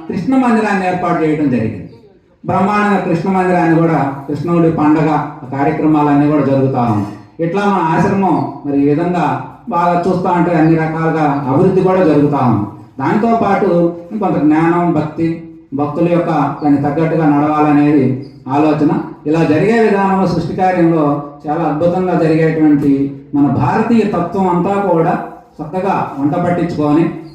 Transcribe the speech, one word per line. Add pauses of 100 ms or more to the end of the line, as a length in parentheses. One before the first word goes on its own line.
కృష్ణ
మందిరాన్ని
ఏర్పాటు
చేయడం
జరిగింది. (560)
బ్రహ్మాండంగా
కృష్ణ
మందిరాన్ని
కూడా (280)
కృష్ణుడి
పండగ (460)
కార్యక్రమాలన్నీ
కూడా
జరుగుతా
ఉన్నాయి. (320)
ఇట్లా
మన (140)
ఆశ్రమం (140)
మరి
ఈ
విధంగా (440)
బాగా
చూస్తా
ఉంటే
అన్ని
రకాలుగా
అభివృద్ధి
కూడా
జరుగుతా (120)
ఉంది. (360)
దాంతోపాటు (260)
కొంత
జ్ఞానం,
భక్తి, (480)
భక్తుల
యొక్క
దానికి
తగ్గట్టుగా
నడవాలనేది (180)
ఆలోచన. (360)
ఇలా
జరిగే (100)
విధానంలో
సృష్టి
కార్యంలో (260)
చాలా
అద్భుతంగా
జరిగేటువంటి (420)
మన (140)
భారతీయ (100)
తత్వం
అంతా (140)
కూడా (440)
చక్కగా
వంట
పట్టించుకొని (240)